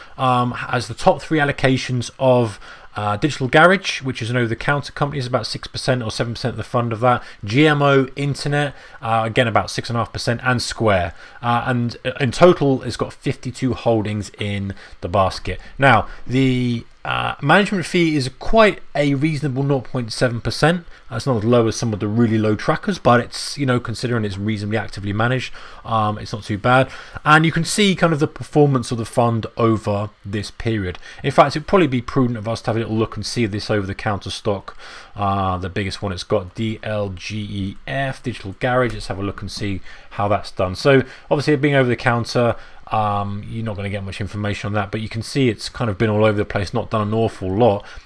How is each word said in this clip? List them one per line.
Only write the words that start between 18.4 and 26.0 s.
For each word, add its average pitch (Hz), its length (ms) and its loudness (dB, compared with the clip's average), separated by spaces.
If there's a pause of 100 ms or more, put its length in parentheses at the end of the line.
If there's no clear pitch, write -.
a 147 180 2
reasonable 139 500 0
nought 139 200 2
point 113 300 -6
seven 120 260 0
percent. 160 460 0 (240)
That's 117 160 -6
not 127 120 2
as 101 80 0
low 117 220 6
as 107 100 0
some 113 160 -2
of 95 80 -4
the 110 80 0
really 110 280 4
low 107 200 2
trackers, 165 420 -2
but 120 220 6
it's, - 360 -8
you 143 80 -2
know, 123 140 2
considering 117 460 -2
it's 95 120 -4
reasonably 104 400 -2
actively 101 360 -6
managed, 120 400 0 (320)
um, 107 320 0